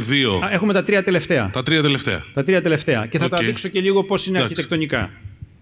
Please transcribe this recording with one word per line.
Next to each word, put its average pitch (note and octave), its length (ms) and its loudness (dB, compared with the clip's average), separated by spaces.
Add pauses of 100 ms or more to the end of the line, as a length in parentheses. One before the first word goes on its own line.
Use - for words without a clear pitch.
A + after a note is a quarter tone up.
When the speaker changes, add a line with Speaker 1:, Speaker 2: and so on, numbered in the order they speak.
Speaker 1:
δύο. B2 360 2
Speaker 2:
Α, G3+ 80 -2
έχουμε G3+ 200 0
τα F#3+ 120 2
τρία G3 200 2
τελευταία. D3+ 480 0
Speaker 1:
Τα B2+ 100 -2
τρία D3+ 200 2
τελευταία. C3 420 0 (100)
Speaker 2:
Τα C#3 100 -2
τρία F3+ 180 2
τελευταία. D3+ 440 0
Και C3 120 -4
θα E3+ 100 0
τα F3+ 80 -2
Speaker 1:
Οκ. E3+ 80 0
Speaker 2:
δείξω A#2+ 240 -2
και F#3 120 -2
λίγο F#3+ 240 2
πώς G3 220 -2
είναι F#3 100 0
Speaker 1:
Εντάξει. E3 160 0
Speaker 2:
αρχιτεκτονικά. D3 580 -2 (520)